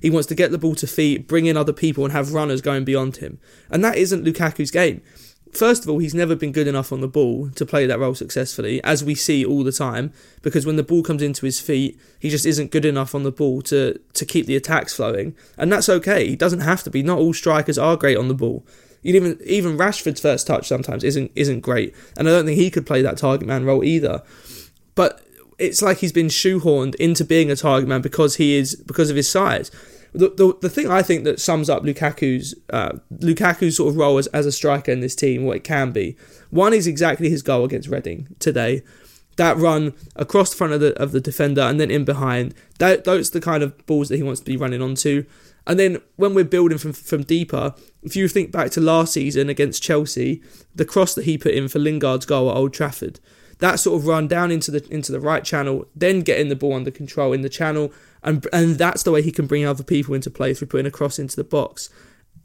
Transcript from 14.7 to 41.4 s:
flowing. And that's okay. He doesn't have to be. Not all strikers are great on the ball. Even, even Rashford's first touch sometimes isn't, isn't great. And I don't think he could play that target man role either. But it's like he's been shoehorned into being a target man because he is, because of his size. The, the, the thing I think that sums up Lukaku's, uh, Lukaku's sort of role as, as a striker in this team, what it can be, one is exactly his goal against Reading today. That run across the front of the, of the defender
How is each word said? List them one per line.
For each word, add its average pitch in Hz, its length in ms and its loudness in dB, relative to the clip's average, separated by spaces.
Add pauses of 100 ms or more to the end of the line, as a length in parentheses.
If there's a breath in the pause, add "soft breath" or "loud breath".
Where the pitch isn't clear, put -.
flowing. 113 400 -4 (220 soft breath)
And 170 160 0
that's 208 160 2
okay. 185 400 2
He - 80 -2
doesn't 175 240 0
have 170 220 0
to 151 80 -10
be. 135 120 0
Not 170 160 0
all 160 140 4
strikers 156 460 0
are 160 180 2
great 139 220 4
on 127 100 0
the 131 60 0
ball. 117 320 -4 (380 soft breath)
Even, 180 400 4
even 175 340 0
Rashford's 180 420 -2
first 131 260 0
touch - 200 -2
sometimes 120 380 -4
isn't, 135 320 -2
isn't 139 240 0
great. 117 340 -2 (220 loud breath)
And 160 120 2
I 165 40 6
don't 170 120 4
think 156 140 2
he 185 100 4
could 156 160 -2
play 131 160 0
that 131 160 0
target 139 300 0
man 127 180 -2
role 135 200 2
either. 160 380 0 (720 loud breath)
But - 280 2 (320)
it's - 240 0
like 190 180 2
he's 170 140 0
been 165 140 2
shoehorned 156 680 2
into 165 280 2
being 160 240 4
a 143 80 0
target 135 320 2
man 131 140 0
because 147 340 2
he 143 200 4
is, 135 180 0
because - 340 0
of 147 60 -2
his 139 160 0
size. 185 400 0 (440 loud breath)
The, 190 160 4
the, 190 320 4
the 185 60 -2
thing 285 220 -2
I 185 120 4
think 160 220 2
that 147 140 0
sums 160 320 0
up 143 140 0
Lukaku's, 139 720 -2 (140)
uh, - 280 -4 (160)
Lukaku's 165 640 0
sort 147 140 2
of 147 60 -2
role 143 220 4
as, 139 100 0
as 147 180 -2
a 143 60 0
striker 143 380 -2
in 127 80 0
this 123 160 -6
team, 131 300 0
what - 140 -2
it - 60 -12
can 139 280 -2
be, 101 240 -4 (340 soft breath)
one 196 220 4
is 190 160 4
exactly 160 420 0
his 147 120 0
goal 123 220 2
against 135 240 -4
Reading 131 520 -8
today. 127 420 0 (540 soft breath)
That 165 220 2
run 156 360 2 (220 loud breath)
across 185 340 2
the - 60 -10
front 160 160 -2
of 147 80 0
the, 147 200 2
of 139 120 -2
the 131 80 0
defender 143 400 0